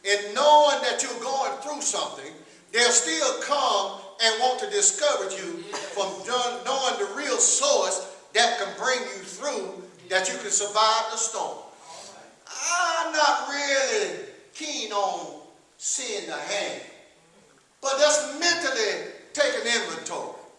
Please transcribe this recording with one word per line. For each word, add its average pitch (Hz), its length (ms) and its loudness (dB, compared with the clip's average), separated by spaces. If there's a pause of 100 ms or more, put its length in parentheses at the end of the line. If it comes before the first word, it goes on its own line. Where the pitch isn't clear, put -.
in 202 300 0
knowing 294 480 8
that 240 200 -2
you're 240 200 -4
going 208 400 -2
through - 200 -8
something. 151 500 -4 (400)
They'll 233 200 4
still 311 500 2
come 233 580 0 (240)
and 226 160 2
want 247 220 2
to 208 80 -4
discourage 202 640 2
you 170 300 -8 (300)
from 196 140 -2 (180)
done, 240 380 -2
knowing 254 360 -2
the 202 160 -4
real 269 220 -2
source - 720 2 (260)
that 226 240 4
can 196 200 -4
bring 247 240 0
you 190 220 -10
through, 226 600 -8 (260)
that 190 220 0
you - 80 -6
can 208 120 -8
survive 220 600 2
the 220 60 -6
storm. - 400 -4 (920)
I'm 330 680 0
not 294 360 4
really 269 680 0 (360)
keen 262 380 -8
on 180 480 -2 (360)
seeing 214 500 -6
the 156 100 -8
hand, - 440 -6 (1000)
but 269 180 0
let's 302 400 4
mentally 269 720 0 (220)
take 277 280 2
an 220 60 -4
inventory. 185 680 -4 (220)